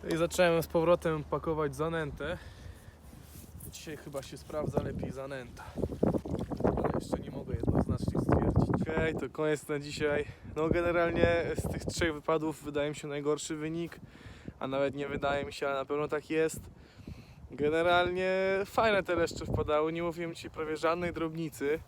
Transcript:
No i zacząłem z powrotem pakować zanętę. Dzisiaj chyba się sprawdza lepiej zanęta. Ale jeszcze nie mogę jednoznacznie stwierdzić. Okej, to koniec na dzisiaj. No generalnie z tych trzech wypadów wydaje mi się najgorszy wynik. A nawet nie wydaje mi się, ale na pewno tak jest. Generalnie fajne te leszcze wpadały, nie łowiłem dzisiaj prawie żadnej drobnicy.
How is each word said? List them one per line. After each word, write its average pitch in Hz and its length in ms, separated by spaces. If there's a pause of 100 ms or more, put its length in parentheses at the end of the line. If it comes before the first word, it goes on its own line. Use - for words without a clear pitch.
No 170 120
i - 20
zacząłem 165 460
z - 40
powrotem 165 580
pakować 151 520
zanętę. 156 600 (1300)
Dzisiaj 151 240
chyba 139 260
się - 160
sprawdza - 440
lepiej - 300
zanęta. 135 520 (1000)
Ale - 300
jeszcze - 240
nie - 120
mogę - 240
jednoznacznie - 680
stwierdzić. - 600
Okej, 160 320
to 139 180
koniec 151 360
na 147 100
dzisiaj. 147 460 (320)
No 160 120
generalnie 170 760 (140)
z - 140
tych - 120
trzech 165 300
wypadów 156 500
wydaje 147 260
mi 143 60
się 151 120
najgorszy 147 480
wynik. 160 440 (600)
A 127 60
nawet 135 280
nie 143 140
wydaje 143 360
mi 143 80
się, 143 160
ale 139 80
na 135 80
pewno 147 240
tak 151 220
jest. 160 300 (920)
Generalnie 175 800 (340)
fajne 214 360
te 175 120
leszcze 165 320
wpadały, 156 460
nie 170 120
łowiłem 170 300
dzisiaj - 160
prawie 156 260
żadnej 170 360
drobnicy. 160 760